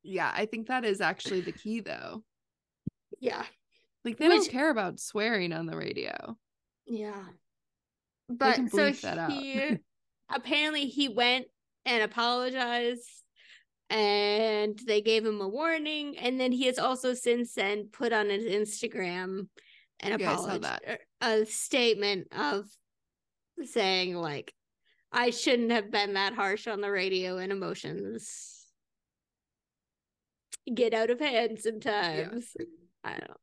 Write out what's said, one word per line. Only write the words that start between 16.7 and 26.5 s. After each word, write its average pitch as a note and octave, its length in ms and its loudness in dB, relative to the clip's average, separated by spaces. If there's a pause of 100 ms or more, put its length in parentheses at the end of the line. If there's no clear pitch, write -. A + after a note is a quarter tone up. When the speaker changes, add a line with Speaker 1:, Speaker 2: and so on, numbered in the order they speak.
Speaker 2:
also B3+ 340 2
since A#3+ 400 2
then G#3 380 -2
put A#3 200 -2
on G#3 200 2
his G3+ 140 0
Instagram F#3+ 1040 -2 (500)
an G3 200 -2
Speaker 1:
Yeah, F3+ 120 2
I F3 40 2
saw F3 100 -2
Speaker 2:
apology, - 160 -2
Speaker 1:
that. - 260 -4
Speaker 2:
er, A#3 100 -6 (240)
a A3 240 4
statement G3+ 880 0
of G3 300 -2 (1000)
saying, F#3 500 0
like, D#3 360 -6 (600)
"I B3 180 2
shouldn't A#3+ 440 2
have G#3+ 180 0
been G3+ 240 0
that G3 180 0
harsh G3 320 -2